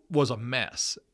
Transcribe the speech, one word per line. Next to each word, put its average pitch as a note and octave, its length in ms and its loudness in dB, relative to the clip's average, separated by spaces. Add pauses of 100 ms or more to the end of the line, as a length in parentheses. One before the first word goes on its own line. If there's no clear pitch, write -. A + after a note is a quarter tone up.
was D3 220 4
a A#2+ 80 -2
mess, A#2+ 640 -2 (140)